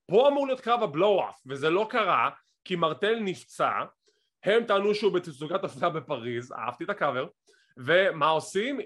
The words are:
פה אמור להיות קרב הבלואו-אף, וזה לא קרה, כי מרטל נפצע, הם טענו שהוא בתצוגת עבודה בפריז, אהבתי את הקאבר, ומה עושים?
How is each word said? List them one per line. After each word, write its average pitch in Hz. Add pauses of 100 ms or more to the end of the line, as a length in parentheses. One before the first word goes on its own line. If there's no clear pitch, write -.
(120)
פה 247
אמור 285
להיות 262
קרב 226
הבלואו-אף, 165
וזה 139
לא 196
קרה, 160 (360)
כי 185
מרטל 170
נפצע, 165 (720)
הם 226
טענו 208
שהוא 208
בתצוגת 165
עבודה 175
בפריז, 120
אהבתי 120
את 196
הקאבר, 147 (500)
ומה 156
עושים? 196